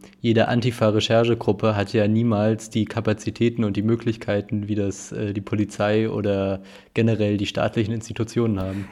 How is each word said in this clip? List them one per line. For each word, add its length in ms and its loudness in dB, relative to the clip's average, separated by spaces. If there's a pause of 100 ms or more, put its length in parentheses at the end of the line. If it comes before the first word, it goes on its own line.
(200)
jede 260 4
Antifa-Recherchegruppe 1300 2
hat 180 -2
ja 140 2
niemals 640 2
die 140 0
Kapazitäten 800 -2
und 120 -2
die 60 -2
Möglichkeiten, 840 -2
wie 80 -2
das, 340 -4
äh, 220 -4
die 80 -4
Polizei 680 0
oder 520 0 (340)
generell 420 2
die 100 0
staatlichen 460 -2
Institutionen 680 -2
haben. 320 -6